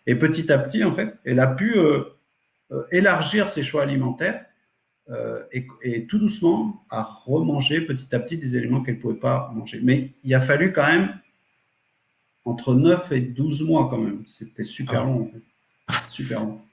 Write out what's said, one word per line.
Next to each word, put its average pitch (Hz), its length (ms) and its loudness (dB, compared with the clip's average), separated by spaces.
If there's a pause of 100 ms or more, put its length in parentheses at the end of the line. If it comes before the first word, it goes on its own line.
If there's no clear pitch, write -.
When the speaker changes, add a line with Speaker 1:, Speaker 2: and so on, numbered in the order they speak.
Speaker 1:
Et 123 80 4
petit 160 360 0
à 143 60 6
petit, 170 260 -2
en 165 100 2
fait, 113 220 -4 (100)
elle 127 140 2
a 131 80 6
pu, 214 300 0
euh, 165 260 4 (680)
euh, 135 200 -6
élargir 190 580 2
ses 147 140 -4
choix 143 200 -2
alimentaires, 139 600 -2 (640)
euh, 117 400 -8
et, 127 160 -8 (160)
et 117 240 -4
tout 208 100 -2
doucement 208 720 0
à 110 140 -6
remanger 147 800 -2
petit 135 340 -6
à 117 40 0
petit - 180 -6
des 131 200 -4
éléments 120 240 0
qu'elle 113 180 -4
pouvait 120 200 -4
pas - 340 -2
manger. 110 300 -10
Mais 127 300 2 (100)
il 131 100 0
a 127 80 6
fallu 147 320 2
quand 143 140 2
même 107 320 2 (1200)
entre 120 300 -2
neuf 170 380 4
et 127 100 2
douze 139 400 -2
mois 156 280 4
quand 120 100 -2
même. 104 280 -4
C'était - 360 -14
super - 380 -4
Speaker 2:
Ah. - 40 -2
Speaker 1:
long, 127 160 0
en 107 60 -4
fait. - 160 -16 (640)
Super 120 340 -6
long. 107 180 -8 (140)